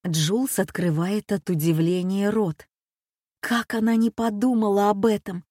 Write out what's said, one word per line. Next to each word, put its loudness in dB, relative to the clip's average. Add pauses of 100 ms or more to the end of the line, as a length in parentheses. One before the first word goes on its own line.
Джулс -2
открывает -2
от -4
удивления 0
рот. -2 (720)
Как -4
она 2
не 4
подумала 2
об 0
этом? -2